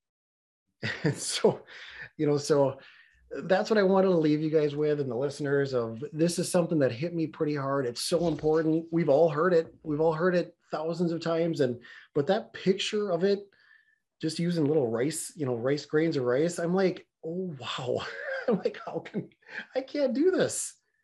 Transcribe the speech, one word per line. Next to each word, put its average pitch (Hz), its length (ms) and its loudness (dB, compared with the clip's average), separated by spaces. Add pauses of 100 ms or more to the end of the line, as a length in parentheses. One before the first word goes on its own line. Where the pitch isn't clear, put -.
(800)
<laughs> - 220 -6
And 151 120 0
so, - 460 0 (560)
you 156 80 -2
know, 147 120 2
so 139 420 2 (640)
that's 185 260 0
what 220 100 4
I 196 40 4
wanted 190 260 4
to 180 80 4
leave 151 240 4
you 156 80 -2
guys 147 260 2
with 151 240 0
and 131 100 -4
the 117 60 -4
listeners 139 580 0
of, 113 380 -2
this 165 260 0
is 170 140 -2
something 170 280 2
that 131 120 4
hit 156 220 -6
me 160 140 -2
pretty 151 280 -2
hard. 139 300 -2
It's 120 160 -6
so 175 260 0
important. 156 640 2
We've 165 160 2
all 151 220 6
heard 160 240 2
it. 165 200 2 (100)
We've 151 180 -2
all 160 120 4
heard 175 220 2
it 170 200 -2 (160)
thousands 165 400 -2
of 165 100 -4
times. 165 400 0
And, 120 180 2 (340)
but 143 140 0
that 214 240 0
picture 196 600 -2
of 170 120 0
it, 202 240 0 (720)
just 156 160 -4
using 170 280 0
little 139 240 2
rice, 131 460 -2
you 151 100 -6
know, 123 100 -2
rice 135 300 -2
grains 156 320 0
of 131 60 0
rice, 143 340 0
I'm 170 160 -2
like, 185 340 0 (160)
"Oh, 175 360 -6
wow." 123 440 -4 (220)
<laughs> 539 220 -6
I'm 220 100 2
like, - 280 -6
"How 165 140 -8
can, - 300 -8 (460)
I 262 60 -2
can't 262 320 -2
do 311 180 4
this. - 420 -2 (300)